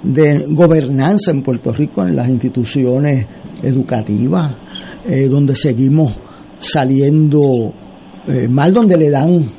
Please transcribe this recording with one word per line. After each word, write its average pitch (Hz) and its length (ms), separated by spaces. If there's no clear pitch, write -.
de 147 480
gobernanza 156 800
en 139 120
Puerto 123 300
Rico, 147 300
en 180 120
las 123 140
instituciones 127 960
educativas, 127 920
eh, 135 220
donde 135 280
seguimos 135 560
saliendo, 139 1120
eh, 120 240
mal, 143 240
donde 208 240
le 156 120
dan 151 360